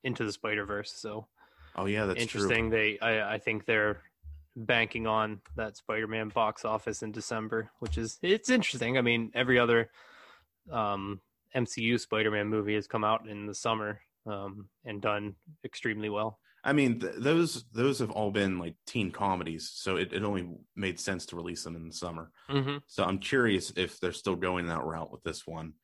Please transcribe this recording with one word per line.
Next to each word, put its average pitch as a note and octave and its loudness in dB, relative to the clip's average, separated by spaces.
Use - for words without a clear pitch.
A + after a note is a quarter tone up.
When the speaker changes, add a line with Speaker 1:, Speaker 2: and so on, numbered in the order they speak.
Speaker 1:
Into A#2+ -2
the G#2+ -2
Spider-Verse. G#2 -4
So A2 -10
Speaker 2:
Oh, F#2+ -2
yeah, G#2 2
that's F#2 2
true. G#2 -2
Speaker 1:
interesting. A2+ 4
They, G#2+ 2
I, A2 0
I - -2
think G#2+ -4
they're G#2+ 2
banking A2+ 0
on G#2+ 2
that A2 -4
Spider-Man A2 -2
box A2 0
office A2 -2
in G#2+ -6
December, A2 -4
which A2+ -2
is, A2+ -4
it's G3+ 2
interesting. C3+ 2
I B2+ 4
mean, A#2 2
every B2 6
other, A#2 6
um, G2+ -2
M B2 2
C - -6
U A#2 4
Spider-Man G#2+ 2
movie G#2+ 0
has G#2 -2
come G#2+ -2
out A2 2
in G#2 -8
the G#2 -8
summer, G#2+ -2
um, G2+ -8
and G#2 -8
done G#2 0
extremely G#2+ -4
well. G#2 -2
Speaker 2:
I C#3+ 2
mean, B2+ 4
th-, F#2 -4
those, D#3 2
those C3 2
have A2 0
all G#2 0
been, G2 2
like, E2+ -6
teen G2 -2
comedies, F2 -2
so F#2+ -2
it, F2 0
it F#2+ -2
only F#2+ 0
made F#2+ -2
sense F#2 -2
to E2+ -10
release E2+ -8
them E2+ -8
in E2 -10
the D#2 -14
summer. E2 -8
Speaker 1:
Mm-hmm. C#3 0
Speaker 2:
So - 0
I'm F#2 2
curious A2 2
if F2+ -2
they're F2+ 0
still F#2 -2
going F2+ 0
that E2 -2
route D#2+ -6
with - -18
this D#2+ -6
one D#2+ -10